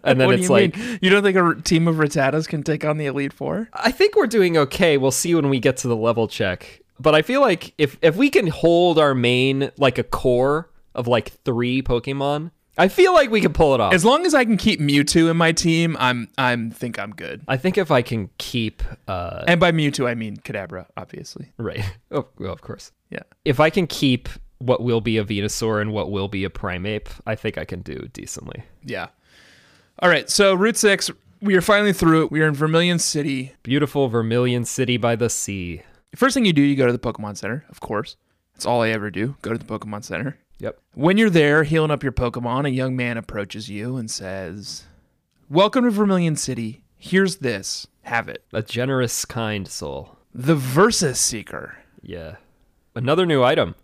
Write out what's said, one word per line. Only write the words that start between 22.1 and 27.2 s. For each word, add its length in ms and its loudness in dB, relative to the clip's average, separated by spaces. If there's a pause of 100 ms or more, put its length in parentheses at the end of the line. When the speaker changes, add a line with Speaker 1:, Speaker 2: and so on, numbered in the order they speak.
Speaker 1:
Oh, 160 -6 (100)
well, 160 -10
of 80 -16
course. 300 -18 (180)
Speaker 2:
Yeah. 140 -14 (200)
Speaker 1:
If 160 0
I 100 6
can 180 0
keep 420 0 (300)
what 220 0
will 200 0
be 160 -2
a 80 -2
Venusaur 560 -4
and 100 -4
what 200 -4
will 180 -4
be 160 -6
a 40 -4
Primeape, 600 -8 (160)